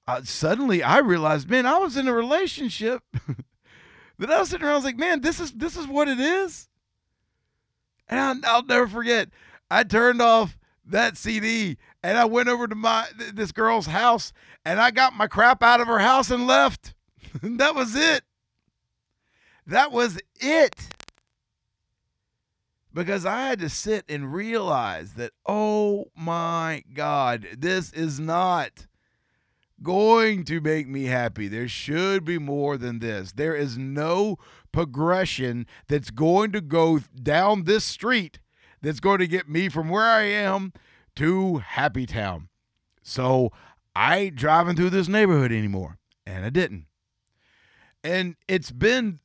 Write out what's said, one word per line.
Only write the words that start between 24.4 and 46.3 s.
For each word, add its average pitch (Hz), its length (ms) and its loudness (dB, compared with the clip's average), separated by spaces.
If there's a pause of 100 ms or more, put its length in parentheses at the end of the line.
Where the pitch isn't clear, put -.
that, 117 180 -10 (140)
oh 208 680 0
my 165 760 -4
God, 135 540 -2 (100)
this 175 380 -2
is 151 260 -4
not 165 680 -2 (960)
going 208 640 2
to 160 160 -4
make 156 260 -2
me 135 180 -8
happy. 120 440 -2
There 117 200 -6
should 175 560 -2
be 170 140 -2
more 143 380 -2
than 120 220 -6
this. 101 340 -6
There 151 220 -4
is 139 240 -4
no 156 600 -2 (320)
progression 147 960 -2 (220)
that's 147 220 -2
going 175 420 2
to 208 80 -4
go 160 380 2
th-, - 100 -6 (140)
down 180 420 2
this 208 200 2
street 214 560 -4 (400)
that's 143 200 -6
going 196 180 4
to 180 80 2
get 170 220 -4
me 175 200 0
from 160 200 -4
where 208 160 0
I 226 180 4
am 196 500 -2 (440)
to 175 420 0
Happy 131 480 -4
Town. 95 420 -6 (540)
So 127 500 0 (440)
I 139 220 4
ain't 190 180 -4
driving 160 400 2
through 175 140 2
this 180 180 0
neighborhood 185 420 4
anymore. 98 480 -2 (280)
And 95 180 -8